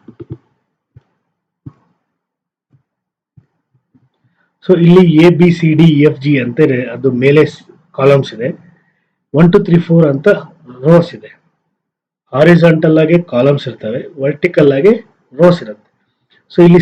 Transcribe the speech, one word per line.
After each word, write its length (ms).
So, 120
ಇಲ್ಲಿ 460
ಎ 40
ಬಿ 220
ಸಿ 220
ಡಿ 100
ಇ 180
ಎಫ್ 200
ಜಿ 180
ಅಂತ 200
ಇದೆ, 240
ಅದು 280
ಮೇಲೆ 340
ಸ್-, 480
ಕಾಲಮ್ಸ್ 400
ಇದೆ, 260
ಒನ್, 200
ಟೂ, 100
ತ್ರೀ, 160
ಫೋರ್ 260
ಅಂತ 220
ರೋಸ್ 340
ಇದೆ. 240
ಹಾರಿಜಾಂಟಲ್ 680
ಆಗಿ 240
ಕಾಲಮ್ಸ್ 440
ಇರ್ತವೆ, 540
ವರ್ಟಿಕಲ್ 520
ಆಗಿ 180
ರೋಸ್ 300
ಇರುತ್ತೆ. 220
So, 40
ಇಲ್ಲಿ 140